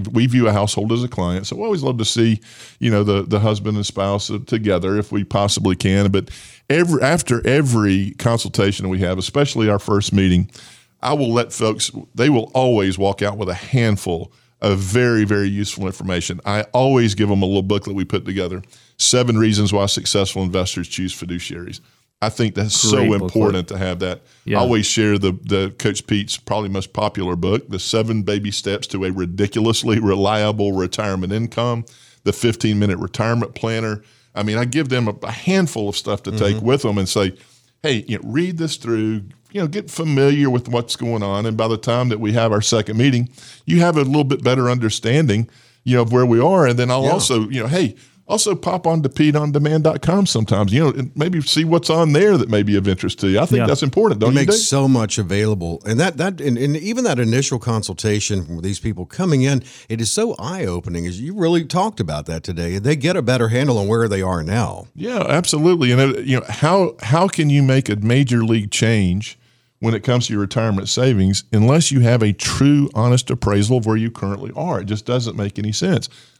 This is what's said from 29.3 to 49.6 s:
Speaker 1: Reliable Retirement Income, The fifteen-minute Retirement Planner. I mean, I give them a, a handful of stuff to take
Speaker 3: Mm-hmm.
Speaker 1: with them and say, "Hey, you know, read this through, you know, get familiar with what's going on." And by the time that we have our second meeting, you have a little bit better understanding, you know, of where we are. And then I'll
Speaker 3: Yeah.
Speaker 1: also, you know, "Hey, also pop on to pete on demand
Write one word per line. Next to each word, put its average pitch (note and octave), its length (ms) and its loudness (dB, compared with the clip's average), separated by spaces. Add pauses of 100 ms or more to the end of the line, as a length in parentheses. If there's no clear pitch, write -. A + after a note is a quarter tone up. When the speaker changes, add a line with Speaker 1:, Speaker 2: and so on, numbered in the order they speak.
Speaker 1:
Reliable G#2 720 0
Retirement F#2+ 640 -4
Income, A#2 500 -2 (400)
The - 80 2
fifteen-minute G#2 680 0
Retirement A2 560 -2
Planner. A2+ 480 -4 (300)
I G#2 100 -4
mean, G#2+ 140 0
I A#2+ 60 0
give C3 240 -2
them B2 220 -2
a, G#2 140 -4
a - 80 -8
handful D3+ 580 -2
of G2+ 80 -6
stuff G#2 260 -4
to G2 80 -8
take G#2 240 0
Speaker 3:
Mm-hmm. G#2+ 100 -6
Speaker 1:
with C3+ 180 2
them G#2 140 0
and F#2 120 -2
say, G2 240 0 (480)
"Hey, D#3 260 -2
you G#2+ 120 -4
know, - 120 -14
read E3+ 260 -2
this D#3+ 200 -6
through, A2 460 -2 (280)
you G3+ 100 -6
know, E3 60 0
get F#3+ 240 -8
familiar C#3+ 580 2
with A#2+ 200 -2
what's A#2+ 260 -4
going A2+ 280 -4
on." G2+ 220 -2
And A2+ 120 -4
by A2+ 100 0
the A2+ 100 -2
time B2 300 -2
that A2 140 -2
we G#2+ 120 0
have A2+ 200 2
our G#2 80 2
second G#2+ 340 -2
meeting, B2 320 2 (380)
you E3+ 160 4
have E3+ 160 4
a C#3+ 60 4
little C#3+ 200 2
bit C3+ 220 -2
better B2 240 2
understanding, A#2 800 0 (340)
you B2+ 140 2
know, A#2+ 60 4
of A2 100 0
where B2+ 120 4
we A#2 140 4
are. E3+ 260 4
And B2 140 2
then B2 100 0
I'll C3 140 0
Speaker 3:
Yeah. C#3+ 80 2
Speaker 1:
also, A#2 380 0
you C3 100 -4
know, A2+ 80 -4
"Hey, D3+ 280 0 (300)
also - 300 0
pop F3 320 -4
on E3 160 2
to C3+ 60 0
pete D3+ 260 2
on D3+ 160 0
demand D3+ 320 2